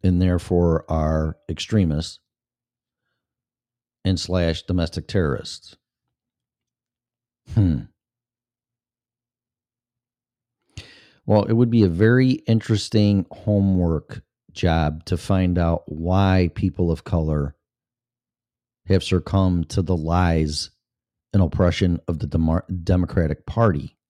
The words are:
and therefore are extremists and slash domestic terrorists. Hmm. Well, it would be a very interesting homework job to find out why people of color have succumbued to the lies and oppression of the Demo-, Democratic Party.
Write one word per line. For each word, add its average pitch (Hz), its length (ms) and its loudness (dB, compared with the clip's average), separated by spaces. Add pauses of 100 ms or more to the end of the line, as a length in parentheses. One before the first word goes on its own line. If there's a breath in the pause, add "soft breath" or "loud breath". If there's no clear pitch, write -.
and 90 180 2
therefore 87 680 2
are 78 480 -2 (100)
extremists 82 720 -2 (1800)
and 90 160 0
slash 87 440 -2
domestic 87 440 -4
terrorists. - 680 -6 (1800)
Hmm. 85 280 0 (3500 loud breath)
Well, 104 180 4
it 107 100 -2
would 120 160 4
be 113 140 4
a 95 60 4
very 117 420 4
interesting 104 1000 0
homework 95 920 -2 (280)
job 80 540 -2
to 87 120 -4
find 90 420 0
out 85 260 0
why 90 720 2
people 90 360 -2
of 78 120 -4
color 76 520 -2 (1300)
have 92 160 2
succumbued 90 680 0
to - 140 -2
the 90 120 -2
lies 80 760 0 (600)
and 95 100 2
oppression 87 640 0
of 82 100 -4
the - 80 -6
Demo-, 80 400 -2 (180)
Democratic 85 640 -2
Party. 95 500 -2 (140)